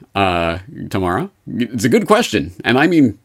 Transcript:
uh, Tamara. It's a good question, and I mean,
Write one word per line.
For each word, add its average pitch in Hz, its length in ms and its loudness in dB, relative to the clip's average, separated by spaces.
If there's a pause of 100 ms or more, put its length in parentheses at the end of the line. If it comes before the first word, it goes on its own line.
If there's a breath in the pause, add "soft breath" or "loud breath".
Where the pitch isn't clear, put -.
(160)
uh, 87 440 0 (300)
Tamara. 98 400 -2 (180)
It's 117 380 -4
a - 40 0
good - 180 2
question, 95 440 0 (100)
and 120 160 2
I 147 80 4
mean, 156 400 2